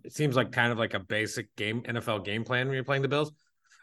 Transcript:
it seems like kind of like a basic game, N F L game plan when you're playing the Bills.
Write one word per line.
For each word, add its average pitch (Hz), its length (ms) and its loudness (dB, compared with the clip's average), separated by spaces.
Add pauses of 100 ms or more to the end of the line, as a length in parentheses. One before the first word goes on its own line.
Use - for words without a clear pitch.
it - 80 -16
seems 147 220 2
like 120 160 4
kind 120 220 4
of 113 60 0
like 113 160 0
a 98 60 -2
basic 107 540 -2
game, 110 320 -2
N 120 100 -4
F 113 120 -4
L 107 100 0
game 101 240 -2
plan 127 240 0
when 135 80 -2
you're 131 100 -2
playing 135 180 0
the 135 60 2
Bills. 151 240 0 (500)